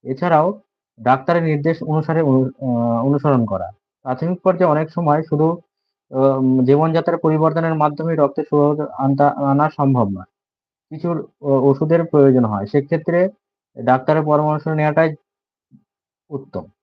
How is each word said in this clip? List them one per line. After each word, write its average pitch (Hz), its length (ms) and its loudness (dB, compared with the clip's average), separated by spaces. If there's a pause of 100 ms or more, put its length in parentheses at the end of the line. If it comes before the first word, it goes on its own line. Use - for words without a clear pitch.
এছাড়াও 165 580 0 (420)
ডাক্তারের 135 400 2
নির্দেশ 160 400 -2
অনুসারে 156 400 -2
অনু-, 131 380 2
আহ, 117 460 -2
অনুসরণ 139 400 2
করা। 92 260 -8 (300)
প্রাথমিক 160 400 -6
পর্যায়ে 175 280 2
অনেক 156 200 0
সময় 156 320 0
শুধু, 156 280 0 (600)
আহ, 131 540 2
জীবনযাত্রার 160 540 2
পরিবর্তনের 160 560 0
মাধ্যমে 156 400 -2
রক্তে 147 280 0
সুগার 147 460 0
আনতা-, 139 460 0 (100)
আনা 143 260 0
সম্ভব 131 380 0
নয়, 92 160 -8 (640)
কিছু 156 400 -6 (120)
ও-, 139 300 2
ওষুধের 160 340 0
প্রয়োজন 139 400 4
হয়, 101 220 -4
সেক্ষেত্রে 160 600 -2 (540)
ডাক্তারের 131 400 0
পরামর্শ 151 460 0
নেওয়াটাই 156 460 0 (1120)
উত্তম। 131 380 -12 (160)